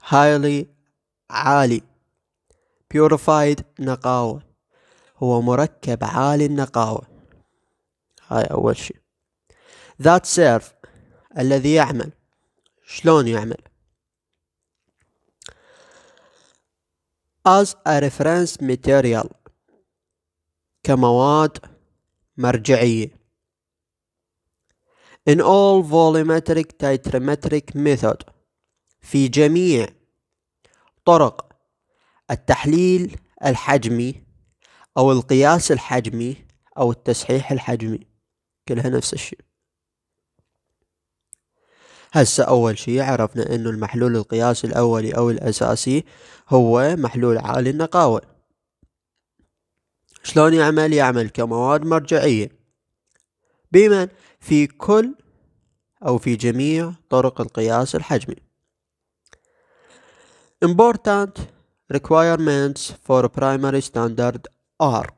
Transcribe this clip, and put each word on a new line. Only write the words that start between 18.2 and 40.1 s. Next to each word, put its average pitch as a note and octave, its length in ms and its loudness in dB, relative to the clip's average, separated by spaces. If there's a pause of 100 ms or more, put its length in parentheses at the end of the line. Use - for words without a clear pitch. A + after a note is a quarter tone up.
material. C3 680 0 (1500)
كمواد C3+ 760 2 (800)
مرجعية. A#2+ 720 0 (2250)
In D#3+ 100 6
all G3 420 4
volumetric D#3+ 960 0
titrimetric C#3 960 -4
method. C#3 480 -2 (800)
في C#3 280 -2
جميع D3+ 600 2 (1160)
طرق D#3 520 2 (760)
التحليل F3+ 880 0 (240)
الحجمي B2 800 -2 (720)
أو C3 160 4
القياس C#3 600 2
الحجمي A#2+ 760 -6 (320)
أو A#2+ 120 0
التصحيح B2+ 600 -4
الحجمي. A2+ 540 -6 (600)
كلها B2+ 200 -4
نفس B2+ 240 -4
الشيء. - 280 -14 (2750)